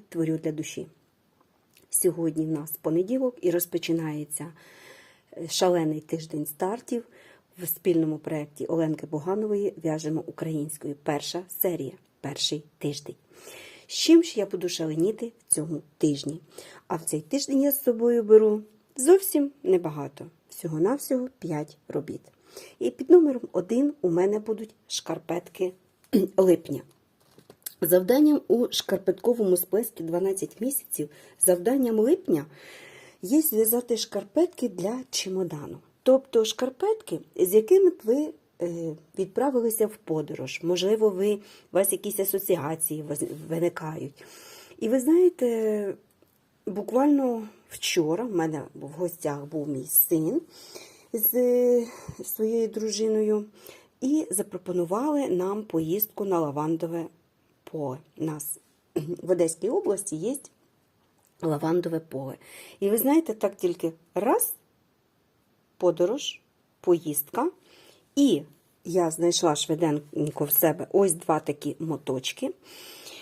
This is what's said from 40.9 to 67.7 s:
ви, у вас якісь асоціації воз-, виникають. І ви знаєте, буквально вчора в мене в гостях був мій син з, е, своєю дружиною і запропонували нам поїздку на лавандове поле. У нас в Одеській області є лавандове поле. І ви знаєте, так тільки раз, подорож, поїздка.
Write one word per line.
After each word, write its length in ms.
ви, 240
у 60
вас 200
якісь 280
асоціації 840
воз-, 240
виникають. 760
І 100
ви 100
знаєте, 920
буквально 800
вчора 540
в 120
мене 280
в 120
гостях 580
був 240
мій 160
син 560
з, 200
е, 540
своєю 440
дружиною 800
і 280
запропонували 960
нам 360
поїздку 640
на 140
лавандове 640
поле. 340
У 80
нас 340
в 100
Одеській 380
області 460
є 200
лавандове 580
поле. 360
І 100
ви 80
знаєте, 360
так 220
тільки 380
раз, 380
подорож, 600
поїздка. 720